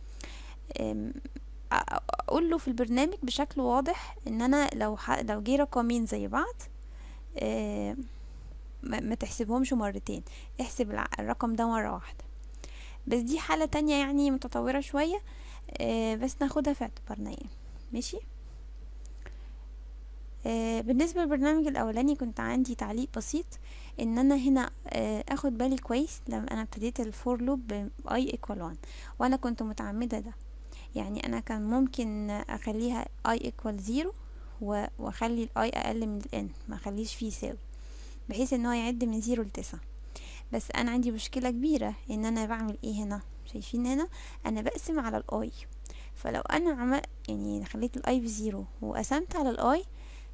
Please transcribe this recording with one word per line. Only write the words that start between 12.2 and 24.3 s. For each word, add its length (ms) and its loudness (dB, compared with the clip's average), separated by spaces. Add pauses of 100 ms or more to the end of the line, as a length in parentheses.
بس 120 4
دي 200 2
حالة 260 4
تانية 300 4
يعني 360 6
متطورة 480 2
شوية، 420 2 (600)
آه، 340 4
بس 260 0
ناخدها 320 4
في 100 -2
اعتبارنا 460 -6
يعني. 200 -8 (420)
ماشي. 260 -2 (2250)
آه، 360 2
بالنسبة 400 4
للبرنامج 460 6
الأولاني 480 4
كنت 240 -2
عندي 360 2
تعليق 320 -2 (100)
بسيط، 280 -2 (540)
إن 180 2
أنا 180 8